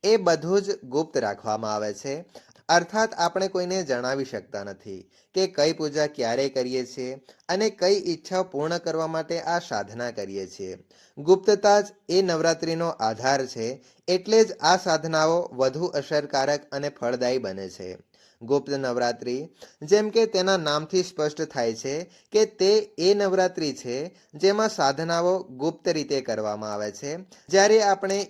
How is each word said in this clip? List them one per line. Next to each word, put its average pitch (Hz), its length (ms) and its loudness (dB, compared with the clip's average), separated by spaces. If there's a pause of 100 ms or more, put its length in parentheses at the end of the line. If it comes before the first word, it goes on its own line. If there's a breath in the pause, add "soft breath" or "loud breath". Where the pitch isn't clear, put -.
એ 214 140 4
બધું 175 440 2
જ 196 220 -6
ગુપ્ત 143 340 -4
રાખવામાં 107 580 -2
આવે 107 180 -4
છે. 139 320 -10 (440 loud breath)
અર્થાત 190 440 2
આપણે 190 340 0
કોઈને 185 360 -2
જણાવી 131 420 -2
શકતા 101 380 -10
નથી 98 460 -14 (260 soft breath)
કે 185 120 2
કઈ 165 260 2
પૂજા 151 340 -2
ક્યારે 131 420 -2
કરીએ 127 360 -2
છીએ 131 340 -10 (300 soft breath)
અને 208 200 0
કઈ 202 360 2
ઈચ્છા 180 380 -4
પૂર્ણ 165 340 -4
કરવા 160 300 -4
માટે 160 320 -6
આ 170 200 -2
સાધના 113 520 -6
કરીએ 98 360 -8
છીએ. 92 300 -12 (400 soft breath)
ગુપ્તતા 202 640 4
જ 202 60 -6 (220)
એ 185 120 4
નવરાત્રિનો 165 680 0 (100)
આધાર 127 460 0
છે, 123 360 -8 (260 soft breath)
એટલે 208 360 4
જ - 80 2 (100)
આ 175 160 6
સાધનાઓ 160 760 0
વધુ 135 320 0
અસરકારક 143 760 -2 (100)
અને 143 180 -6
ફળદાયી 123 480 -2
બને 95 320 -6
છે. 92 280 -14 (440 soft breath)
ગુપ્ત 131 280 -2
નવરાત્રિ, 123 800 -4 (320 loud breath)
જેમ 208 280 2
કે 226 160 4
તેના 190 320 2
નામથી 156 460 0
સ્પષ્ટ 151 380 -4
થાય 123 320 -2
છે 139 380 -8 (200 soft breath)
કે 214 140 4
તે 202 260 2 (260)
એ 180 160 4
નવરાત્રિ 185 600 2
છે 135 380 -8 (240 soft breath)
જેમાં 202 340 4
સાધનાઓ 170 720 0
ગુપ્ત 139 440 -4
રીતે 143 340 -2
કરવામાં 107 520 -4
આવે 104 180 -6
છે. 143 200 -12 (380 soft breath)
જ્યારે 208 320 6
આપણે 196 480 0